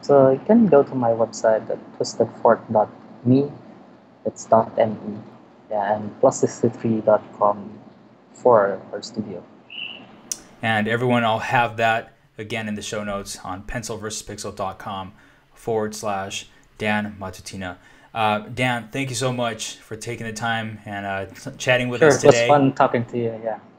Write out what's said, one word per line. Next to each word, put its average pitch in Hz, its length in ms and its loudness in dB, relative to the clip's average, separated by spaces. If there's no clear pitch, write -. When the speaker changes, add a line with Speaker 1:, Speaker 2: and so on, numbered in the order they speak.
Speaker 1:
So 135 300 6
you 135 140 0
can 226 220 6
go 143 160 8
to 135 120 -4
my 123 160 2
website 113 580 0
at 101 100 -4
twistedfork - 640 0
dot 107 180 2
me. 135 280 4
It's - 200 -8
dot 113 320 2
M 107 200 0
E. 104 60 -8
Yeah, 104 260 -2
and 107 240 -10
plus 135 220 2
sixty-three 117 600 -2
dot 107 200 4
com 104 420 0
for 101 480 2
our 104 100 -10
studio. 98 420 -10
Speaker 2:
And 110 260 0
everyone, 120 360 0
I'll 110 160 0
have 117 380 0
that 113 360 0
again 110 300 -8
in 104 80 -6
the 104 60 -8
show 104 220 -8
notes 101 400 -8
on 95 200 -12
pencil 113 340 -8
versus 104 300 -10
pixel 104 280 -12
dot 95 240 -8
com 95 340 -10
forward 107 420 -4
slash 98 520 -6
Dan 107 420 -2
Matutina. 92 580 -12
Uh, 107 260 0
Dan, 120 520 -4
thank 135 180 -6
you 123 60 -8
so 127 160 -2
much 117 440 -6
for - 200 -16
taking 117 320 -10
the 110 60 -8
time 110 520 -6
and, 101 200 -8
uh, 98 220 -4
t-, - 300 -16
chatting 123 300 2
with 120 140 0
Speaker 1:
Sure, 160 80 8
Speaker 2:
us 156 140 4
Speaker 1:
it 147 40 8
was 135 80 10
Speaker 2:
today. 117 120 2
Speaker 1:
fun 139 260 6
talking 127 320 2
to 120 120 -6
you, 113 260 -4
yeah. 110 160 -6